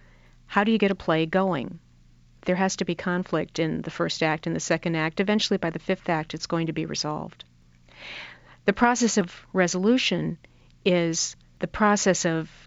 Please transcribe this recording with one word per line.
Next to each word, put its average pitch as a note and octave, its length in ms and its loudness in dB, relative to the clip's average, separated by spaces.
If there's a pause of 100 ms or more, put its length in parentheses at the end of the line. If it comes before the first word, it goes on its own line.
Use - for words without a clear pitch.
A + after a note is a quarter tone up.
(460)
How - 180 2
do A3 80 4
you A3+ 60 4
get G3+ 140 4
a G3 40 0
play D#3+ 300 2
going? F3 540 -2 (680)
There F3+ 100 2
has F#3+ 220 0
to F#3 80 -2
be F3 100 -2
conflict F3 640 -4
in D#3+ 240 -2
the D#3+ 80 -8
first - 300 -4
act D#3 260 0
and E3 80 -2
the E3 40 -2
second E3 360 -2
act. D#3+ 260 -2
Eventually, G#3 360 2
by E3+ 120 -2
the D#3+ 100 -6
fifth - 300 -4
act, D#3 240 -2
it's - 140 -8
going E3 200 -2
to D#3+ 60 -4
be D#3 120 -4
resolved. D3+ 600 -8 (1200)
The G3+ 80 4
process A#3+ 440 4
of G3+ 160 0 (200)
resolution F#3 840 2 (460)
is E3+ 540 0 (220)
the F3+ 80 -4
process G3+ 580 2
of D#3+ 240 0 (180)